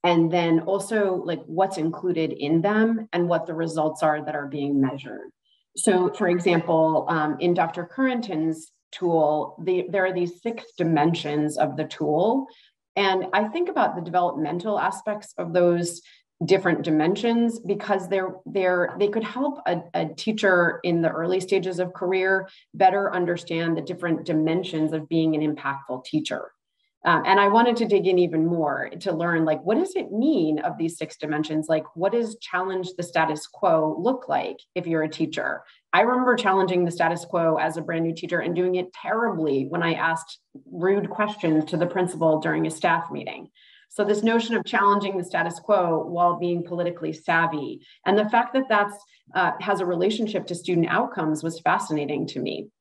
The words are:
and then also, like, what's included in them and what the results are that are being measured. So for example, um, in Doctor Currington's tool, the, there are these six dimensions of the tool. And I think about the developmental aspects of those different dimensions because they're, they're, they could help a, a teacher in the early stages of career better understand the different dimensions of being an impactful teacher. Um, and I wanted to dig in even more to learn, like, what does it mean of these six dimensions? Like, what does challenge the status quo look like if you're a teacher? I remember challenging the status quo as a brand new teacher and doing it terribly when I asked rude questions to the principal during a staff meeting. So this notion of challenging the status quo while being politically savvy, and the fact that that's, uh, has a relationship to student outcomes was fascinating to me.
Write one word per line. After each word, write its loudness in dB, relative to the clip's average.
and 4
then 4
also, 0
like, -6
what's -2
included -2
in 0
them 2
and 0
what 0
the -8
results -2
are 2
that -8
are -6
being -2
measured. -4
So 2
for 0
example, 2
um, 0
in 2
Doctor -2
Currington's -2
tool, 0
the, 0
there 2
are 0
these -2
six -6
dimensions 2
of 0
the -4
tool. 0
And 0
I 0
think -2
about 0
the -6
developmental -2
aspects -4
of -6
those 2
different 4
dimensions 2
because -2
they're, -2
they're, 0
they 4
could -2
help -4
a, 0
a 0
teacher 2
in 2
the 2
early -2
stages 0
of -2
career 0
better 4
understand -2
the -4
different -4
dimensions 0
of -6
being 2
an 0
impactful -8
teacher. -4
Um, 4
and 6
I 6
wanted 4
to 0
dig 4
in 4
even 2
more 0
to -2
learn, 0
like, 0
what 2
does -2
it -4
mean 2
of -4
these -4
six -8
dimensions? -4
Like, 2
what 0
does -2
challenge -4
the -6
status -2
quo 2
look -2
like -2
if -4
you're 0
a -2
teacher? -4
I 6
remember 4
challenging 2
the -2
status 0
quo 0
as -2
a -8
brand -4
new -2
teacher -4
and -2
doing 0
it -4
terribly -2
when -2
I 0
asked -4
rude 0
questions 0
to -4
the 0
principal 0
during -2
a -4
staff 0
meeting. -12
So -2
this 2
notion 2
of 0
challenging 2
the -4
status -4
quo 2
while 2
being -2
politically -4
savvy, -2
and 4
the 2
fact 2
that 0
that's, 2
uh, 2
has 0
a 0
relationship 0
to -6
student 0
outcomes -2
was -6
fascinating -2
to -8
me. -8